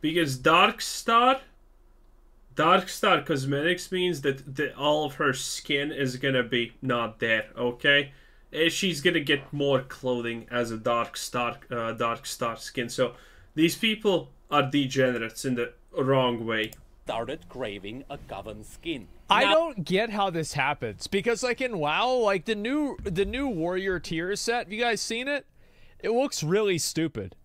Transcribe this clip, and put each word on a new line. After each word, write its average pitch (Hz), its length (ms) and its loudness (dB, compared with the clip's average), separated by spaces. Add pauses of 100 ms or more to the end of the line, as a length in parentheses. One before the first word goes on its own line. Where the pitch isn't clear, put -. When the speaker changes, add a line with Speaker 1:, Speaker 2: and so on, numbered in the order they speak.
Speaker 1:
Because 156 340 0
Darkstar, 214 1040 4 (1160)
Darkstar 175 680 4
Cosmetics 147 680 0
means 180 300 0
that 135 340 -2
the, 147 200 -2
all 151 280 2
of 139 100 -6
her 143 180 2
skin 143 600 -4
is 127 240 -2
gonna 131 260 2
be 117 300 -2 (100)
not 120 360 -2
there, 113 280 2 (100)
okay? 139 560 2 (400)
Eh, 160 160 2
she's 165 320 0
gonna 170 200 2
get 143 320 0
more 139 280 2
clothing 117 680 -4
as 120 200 -2
a 113 60 -6
Darkstar, 117 800 -2 (160)
uh, 113 240 -4
Darkstar 117 640 -4
skin. - 320 -6
So - 240 -2 (400)
these 160 220 4
people 208 540 0 (200)
are 147 180 4
degenerates 127 800 0
in 127 80 0
the 120 180 -4 (240)
wrong 131 480 2
way. 110 280 -2 (320)
Speaker 2:
started 117 440 -6
craving 110 600 -8
a 143 80 -10 (120)
Coven 107 360 -10
skin. 135 440 -10 (200)
Speaker 3:
I 214 160 6
Speaker 2:
Now 302 100 4
Speaker 3:
don't 311 300 0
get 202 260 0
how 202 200 0
this 160 220 -4
happens, 135 560 -2
because, 214 340 0
like, 247 180 -2
in 247 180 -4
WoW, 160 360 2
like, 202 300 2
the 220 100 0
new, 262 480 -2
the 196 220 0
new 247 240 -2
warrior 185 500 -2
tier 170 380 -4
set, 233 300 0
have 175 60 -10
you 214 80 -4
guys 233 200 2
seen 233 260 -4
it? 285 180 -4 (540)
It - 140 -4
looks 254 320 0
really 190 340 2
stupid. 131 560 -4 (100)